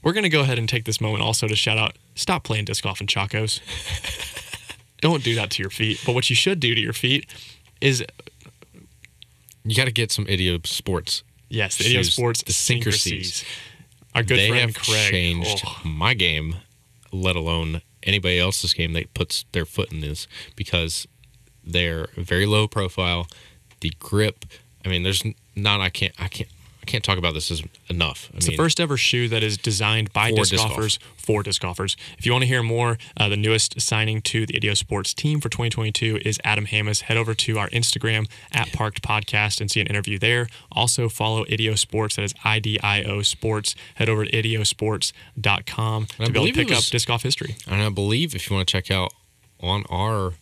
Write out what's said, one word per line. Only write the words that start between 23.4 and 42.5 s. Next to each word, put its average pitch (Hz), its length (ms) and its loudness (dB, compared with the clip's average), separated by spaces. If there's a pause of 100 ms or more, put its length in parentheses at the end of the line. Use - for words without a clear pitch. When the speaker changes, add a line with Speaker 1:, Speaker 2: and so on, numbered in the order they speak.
Speaker 2:
The 82 180 -2
grip, 107 460 0 (400)
I 95 40 -2
mean, 90 140 0
there's 95 220 0
n-, 110 100 -4 (200)
not, 101 260 2
I 92 80 2
can't, - 300 -2
I 101 100 -4
can't, - 200 -8 (320)
I - 80 -16
can't 110 140 -2
talk 98 140 2
about 85 160 0
this 78 180 -4
as 80 100 -4 (280)
enough. 87 440 -2
I - 40 -12
Speaker 1:
It's 87 80 0
the 85 80 2
Speaker 2:
mean, - 40 -4
Speaker 1:
first 160 220 2
ever 151 160 0
shoe 120 320 2
that 110 160 2
is 104 140 0
designed 107 560 0
by 107 160 2
Speaker 2:
For 113 80 4
Speaker 1:
disc 104 140 4
Speaker 2:
disc 98 120 2
golf. 110 80 0
Speaker 1:
golfers 107 280 0 (180)
for 107 260 0
disc 101 180 -2
golfers. 92 360 -4 (200)
If - 80 -4
you 120 60 4
wanna 127 140 4
hear 127 180 2
more, 117 340 2 (200)
uh, 107 100 4
the 101 80 2
newest 110 460 2
signing 110 400 0
to 113 240 0
the 104 80 -6
Idio 101 240 0
Sports - 360 -2
team 151 280 0
for 120 80 -4
twenty 117 200 -2
twenty-two 110 540 -2
is 107 220 0
Adam 104 200 0
Hamas. 107 360 0
Head 113 160 0
over 113 180 0
to 110 240 0
our 101 120 -2
Instagram 113 580 0 (240)
at 117 180 0
Parked 107 300 -2
Podcast 107 580 0
and 101 100 -2
see 107 120 2
an 101 60 0
interview 101 300 -2
there. 117 300 2 (240)
Also 117 380 2
follow 110 340 0
Idio 107 340 0
Sports. 107 380 -2
That 107 80 -2
is 101 100 -4 (120)
I 110 140 4